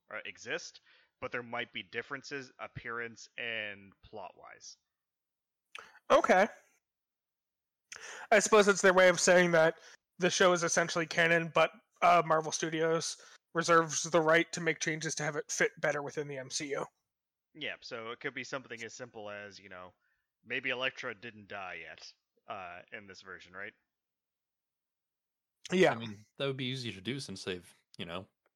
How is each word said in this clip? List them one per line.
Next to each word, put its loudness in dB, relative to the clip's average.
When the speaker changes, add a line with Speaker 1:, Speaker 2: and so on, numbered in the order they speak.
Speaker 1:
uh, -10
exist, -12
but -10
there -8
might -10
be -12
differences, -10
appearance -12
and -8
plot-wise. -18
Speaker 2:
Okay. 6
I 8
suppose 6
it's 4
their 8
way 8
of 4
saying 6
that 6
the 2
show 6
is 0
essentially 0
canon, 2
but, 4
uh, 8
Marvel 0
Studios -2
reserves 4
the 2
right 4
to -8
make -2
changes -6
to -6
have -4
it -8
fit 0
better -2
within -10
the -10
M -12
C -8
U. -6
Speaker 1:
Yeah, -10
so -12
it -14
could -8
be -10
something -10
as -12
simple -14
as, -14
you -20
know, -16
maybe -6
Elektra -6
didn't -18
die -12
yet, -20
uh, -14
in -20
this -20
version, -20
right? -14
Speaker 2:
Yeah. 4
Speaker 3:
I -2
mean, -12
that -4
would -6
be -6
easy -6
to -14
do -6
since -12
they've, -8
you -10
know, -10